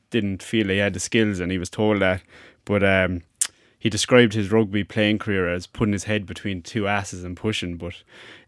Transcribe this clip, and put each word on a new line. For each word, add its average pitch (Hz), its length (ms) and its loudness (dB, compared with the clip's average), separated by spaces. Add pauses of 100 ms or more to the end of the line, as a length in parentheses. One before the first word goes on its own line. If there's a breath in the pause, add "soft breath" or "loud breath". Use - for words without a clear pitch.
(100)
didn't 101 300 -2
feel 110 280 0
he 95 80 0
had 101 180 0
the 95 60 -6
skills, 104 400 0
and 90 100 -4
he 92 80 -2
was 87 100 -4
told 107 320 0
that. 92 220 2 (420 loud breath)
But, 101 200 2
um, 92 380 2 (540 soft breath)
he 117 140 0
described 113 440 4
his 104 180 -2
rugby 104 320 2
playing 107 340 0
career 95 340 -2
as 92 140 -6
putting 107 260 -2
his 98 120 -4
head 104 200 -2
between 87 380 -8
two 104 240 -6
asses 98 380 -4
and 90 120 -10
pushing, 92 400 -4
but 87 180 -10 (540 loud breath)